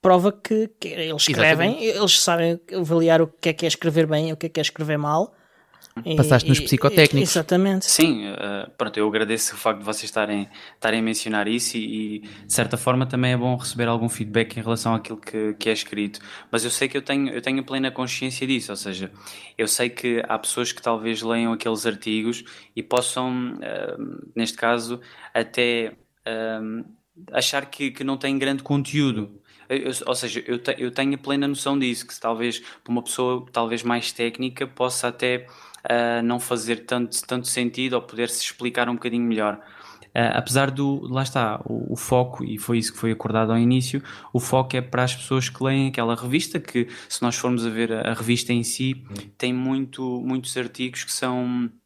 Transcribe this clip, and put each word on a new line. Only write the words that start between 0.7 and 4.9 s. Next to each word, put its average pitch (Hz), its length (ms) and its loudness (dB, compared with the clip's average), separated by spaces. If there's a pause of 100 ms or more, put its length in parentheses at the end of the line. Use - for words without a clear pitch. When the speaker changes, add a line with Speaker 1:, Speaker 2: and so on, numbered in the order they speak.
Speaker 1:
que - 80 -8
eles 160 340 -2
escrevem, 156 520 6
Speaker 2:
Exatamente. 226 260 0
Speaker 1:
eles 208 200 6
sabem 170 400 2 (160)
avaliar 165 460 6
o 160 60 6
que - 220 -2
é 156 40 0
que 170 120 -2
é - 20 2
escrever 160 400 2
bem 156 220 0
e 156 40 -4
o 151 40 -8
que 165 100 -6
é - 20 -4
que 160 100 -4
é 151 40 0
escrever 151 340 -2